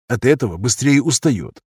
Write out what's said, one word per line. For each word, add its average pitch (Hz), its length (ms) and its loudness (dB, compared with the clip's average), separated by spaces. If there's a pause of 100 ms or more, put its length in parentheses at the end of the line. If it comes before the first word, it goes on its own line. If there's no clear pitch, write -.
От 113 180 -4
этого 123 320 0
быстрее 135 440 0
устаёт. 127 600 -2 (100)